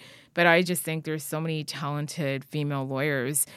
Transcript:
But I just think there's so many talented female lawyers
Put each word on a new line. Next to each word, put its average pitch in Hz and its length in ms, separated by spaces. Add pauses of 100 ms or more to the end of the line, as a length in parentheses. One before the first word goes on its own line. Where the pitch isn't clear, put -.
(340)
But 175 120
I 175 160
just 180 200
think 160 220
there's 156 180
so 156 200
many 160 200
talented 143 840
female 143 420
lawyers 139 580 (120)